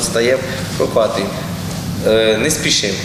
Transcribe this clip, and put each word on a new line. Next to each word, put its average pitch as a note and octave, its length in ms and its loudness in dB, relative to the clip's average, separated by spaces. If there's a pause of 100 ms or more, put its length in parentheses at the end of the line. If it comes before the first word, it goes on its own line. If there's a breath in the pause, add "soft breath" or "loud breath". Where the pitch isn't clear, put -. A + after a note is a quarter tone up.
стаємо, A#2+ 400 2 (340 loud breath)
прокатуємо. G2+ 540 0 (760)
Е, A2 300 4
не C#3 140 0
спішимо. G#2+ 420 0 (120)